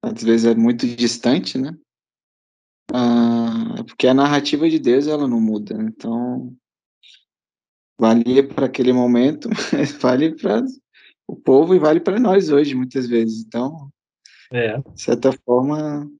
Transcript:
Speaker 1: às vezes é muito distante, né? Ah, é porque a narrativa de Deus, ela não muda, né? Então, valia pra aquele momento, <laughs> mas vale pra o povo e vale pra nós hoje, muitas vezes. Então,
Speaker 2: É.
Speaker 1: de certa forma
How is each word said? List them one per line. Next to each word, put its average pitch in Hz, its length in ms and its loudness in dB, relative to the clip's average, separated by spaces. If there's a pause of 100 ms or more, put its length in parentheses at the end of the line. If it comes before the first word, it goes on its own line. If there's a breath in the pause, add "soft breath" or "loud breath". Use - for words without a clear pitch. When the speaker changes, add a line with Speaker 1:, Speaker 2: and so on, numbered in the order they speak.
Speaker 1:
às 117 180 -8
vezes 113 240 2
é 117 80 4
muito 117 320 2
distante, 120 720 -2
né? 147 180 -6 (1160)
Ah, 117 840 0
é 113 40 -8
porque - 240 -2
a 131 60 6
narrativa 143 560 2
de 156 100 0
Deus, 131 280 2
ela 147 200 -2
não 117 140 0
muda, 107 360 -4
né? 110 160 -4
Então, 123 640 -8 (1400 soft breath)
valia 120 480 4
pra 139 200 -2
aquele 127 260 0
momento, 123 560 2
<laughs> - 240 -4
mas 139 200 -2
vale - 420 0
pra 214 280 -2 (640 soft breath)
o - 80 -12
povo 156 380 4
e 180 60 6
vale 156 200 4
pra 190 200 -2
nós 190 300 2
hoje, 143 260 2
muitas 127 320 -4
vezes. 113 360 -2
Então, 139 480 -8 (600 soft breath)
Speaker 2:
É. 117 260 -2
Speaker 1:
de - 240 -12
certa 127 300 0 (120)
forma 147 680 -4 (100)